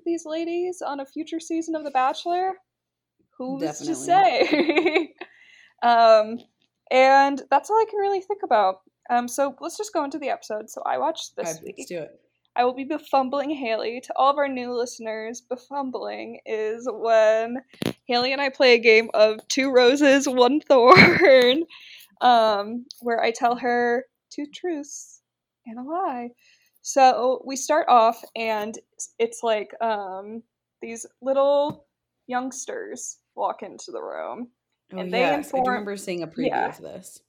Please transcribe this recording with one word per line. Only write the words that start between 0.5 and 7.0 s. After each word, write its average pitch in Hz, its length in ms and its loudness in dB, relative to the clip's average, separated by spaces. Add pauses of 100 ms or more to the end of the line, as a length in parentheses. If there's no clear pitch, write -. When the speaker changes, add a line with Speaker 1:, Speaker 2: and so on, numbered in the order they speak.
Speaker 1:
on 277 160 -6
a 269 60 -10
future 320 340 -10
season 330 360 -8
of 311 80 -8
The 294 80 -10
Bachelor? 349 640 -2 (840)
Who's 254 260 -10
Speaker 2:
Definitely. 302 320 -6
Speaker 1:
to - 0 -
say?" 311 1200 0
<laughs> - 40 -18 (580)
Um, 226 580 4 (520)
and 269 500 6 (100)